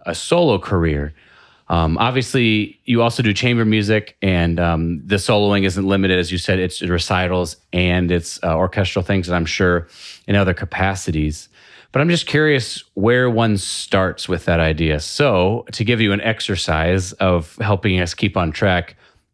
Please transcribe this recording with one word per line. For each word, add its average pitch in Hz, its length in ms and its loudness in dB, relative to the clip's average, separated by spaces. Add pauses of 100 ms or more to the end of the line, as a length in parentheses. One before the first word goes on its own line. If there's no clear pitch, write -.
a 85 80 -4
solo 156 440 2
career. 78 540 -2 (560)
Um, 82 300 2
obviously, 120 880 0
you 117 160 2
also 117 200 0
do 107 120 2
chamber 117 320 0
music, 107 560 0
and, 85 360 0
um, 82 480 0
the 98 100 2
soloing 101 480 2
isn't 95 220 -2
limited. 95 320 2
As 85 140 -2
you 90 60 -2
said, 92 200 0
it's 90 220 -4
recitals 90 760 -2 (180)
and 90 360 2
it's, 87 320 -2
uh, 82 140 0
orchestral 92 460 -2
things, 92 260 -2
and 90 80 -2
I'm 85 80 0
sure 87 440 0 (380)
in 101 100 0
other 95 180 2
capacities. 90 960 -4 (420)
But 135 80 0
I'm 156 80 2
just 170 180 0
curious 147 560 0 (120)
where 123 340 2
one 110 300 2
starts - 680 -2
with 87 200 -4
that 85 120 2
idea. 78 420 0
So 104 720 0
to - 120 -4
give 113 160 2
you 104 140 4
an 101 80 -2
exercise 92 920 0
of 90 420 0
helping 98 440 0
us 85 140 -4
keep - 240 -2
on 85 140 0
track, 90 440 -2 (380)